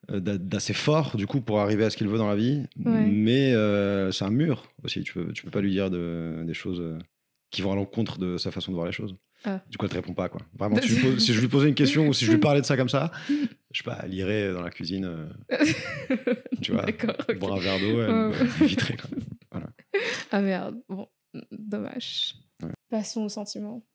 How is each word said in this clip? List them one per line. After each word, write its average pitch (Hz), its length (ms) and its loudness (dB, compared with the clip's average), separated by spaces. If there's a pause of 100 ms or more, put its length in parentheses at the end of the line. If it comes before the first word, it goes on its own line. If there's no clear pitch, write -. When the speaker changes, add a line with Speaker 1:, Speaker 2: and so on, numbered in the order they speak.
Speaker 1:
d'a-, 98 300 -2
d'assez 104 340 -2
fort, 151 440 2
du 101 100 -2
coup, 135 160 0
pour 104 180 2
arriver 104 240 4
à 107 60 4
ce - 80 -8
qu'il 107 100 0
veut 107 100 0
dans 107 100 2
la 104 80 2
vie. 127 260 2 (200)
Speaker 2:
Ouais. 220 240 4
Speaker 1:
Mais, 117 460 4
euh, 101 600 2
c'est 98 120 -2
un 98 60 0
mur 135 420 0 (120)
aussi. - 180 -6
Tu - 100 -8
peux, 85 220 -4
tu - 100 -12
peux - 60 -14
pas 101 100 -2
lui 98 120 2
dire 95 180 0
de, 85 560 -4
des 82 80 -4
choses, 90 260 -6
euh, 82 160 -6 (540)
qui - 120 -6
vont 95 100 0
à 98 40 0
l'encontre 98 420 -2
de 90 200 -2
sa 92 120 -4
façon 90 200 -6
de 90 60 -4
voir 85 100 -2
les 95 60 -4
choses. 104 220 -8 (300)
Speaker 2:
Ah. 190 260 -4
Speaker 1:
Du - 80 -14
coup, - 80 0
elle - 40 -2
te - 60 -10
répond 87 180 -6
pas, 90 140 -2
quoi. - 120 -10 (180)
Vraiment, 107 220 2
si 262 80 0
je - 80 4
lui - 60 4
Speaker 2:
<laughs> 131 100 4
Speaker 1:
pose, - 120 2
si 117 100 4
je 107 60 4
lui 123 80 2
posais 143 200 6
une 139 60 4
question 147 340 4
ou 143 40 4
si - 120 2
je 107 80 4
lui 320 60 8
parlais 143 220 6
de 131 60 -2
ça 143 100 4
comme 127 120 2
ça, 143 220 0 (180)
je - 500 -4
sais - 60 -8
pas, 120 200 -8
elle 92 100 -6
irait 98 380 0
dans 87 100 -4
la 87 80 -4
cuisine, 95 340 -4
euh, 82 240 -6 (220)
Speaker 2:
<laughs> 320 840 0 (280)
Speaker 1:
tu - 100 -2
vois, - 100 2
Speaker 2:
D'accord, 214 320 -2 (140)
ok. 147 100 0
Speaker 1:
boire 95 160 -2
un 98 60 0
verre 95 180 0
d'eau, 110 240 2
elle 113 80 2
Speaker 2:
Ouais, - 20 4
Speaker 1:
me 220 180 2
Speaker 2:
ouais. 240 240 2
Speaker 1:
<laughs> - 100 0
éviterait, - 320 0
quoi. - 140 -14 (420)
Voilà. 82 140 -8 (680)
Speaker 2:
Ah 202 80 2
merde, 196 360 -2 (120)
bon, 190 180 -10 (460)
dommage. - 840 -6 (280)
Speaker 1:
Ouais. - 80 -6 (200)
Speaker 2:
Passons 220 320 -4
aux 208 60 -2
sentiments. 208 560 -10 (100)